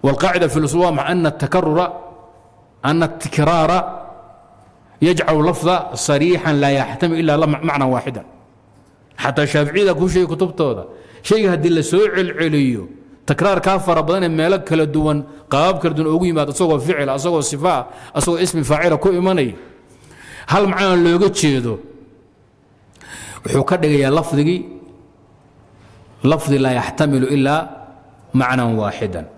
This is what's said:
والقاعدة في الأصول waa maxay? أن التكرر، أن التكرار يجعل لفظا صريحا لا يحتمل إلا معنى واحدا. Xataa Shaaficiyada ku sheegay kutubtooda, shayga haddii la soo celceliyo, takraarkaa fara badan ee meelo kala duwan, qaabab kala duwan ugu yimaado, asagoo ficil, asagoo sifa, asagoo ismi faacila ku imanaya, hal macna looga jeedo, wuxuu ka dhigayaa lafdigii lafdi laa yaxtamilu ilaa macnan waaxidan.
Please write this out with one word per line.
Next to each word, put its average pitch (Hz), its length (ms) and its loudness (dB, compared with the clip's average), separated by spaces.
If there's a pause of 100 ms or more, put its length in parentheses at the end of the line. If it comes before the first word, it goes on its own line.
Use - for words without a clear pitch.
والقاعدة 180 440 2
في 143 100 -2
الأصول 156 240 0
waa 180 140 2
maxay? 139 160 -4
أن 175 160 0
التكرر، 165 680 0 (920)
أن 160 180 2
التكرار 160 680 0 (1300)
يجعل 160 420 2
لفظا 170 500 0
صريحا 160 600 0
لا 143 160 2
يحتمل 139 500 -2
إلا 151 160 2 (100)
معنى 151 380 -2
واحدا. 123 400 -2 (920)
Xataa 139 280 0
Shaaficiyada 165 480 2
ku 165 140 0
sheegay 180 220 2
kutubtooda, 160 540 -2 (400)
shayga 208 280 2
haddii 165 180 0
la 160 140 2
soo 196 220 2 (100)
celceliyo, 151 720 0 (380)
takraarkaa 190 540 0
fara 165 240 0
badan 180 200 0
ee 170 60 -2
meelo 165 300 0
kala 160 260 0
duwan, 151 400 0 (240)
qaabab 170 320 2
kala 160 120 -2
duwan 156 220 -2
ugu 175 100 2
yimaado, 151 280 0
asagoo 160 260 2
ficil, 143 300 -2
asagoo 147 320 0
sifa, 147 340 -2 (380)
asagoo 165 240 0
ismi 160 260 -2
faacila 151 340 2
ku 190 120 2
imanaya, 175 440 0 (960)
hal 202 200 2
macna 185 280 2
looga 175 380 4
jeedo, 131 400 0 (1700)
wuxuu 139 220 0
ka 185 120 0
dhigayaa 147 360 2
lafdigii 156 460 0 (1600)
lafdi 139 360 2
laa 131 180 0
yaxtamilu 135 560 0
ilaa 143 280 2 (720)
macnan 127 440 2
waaxidan. 98 480 -4 (120)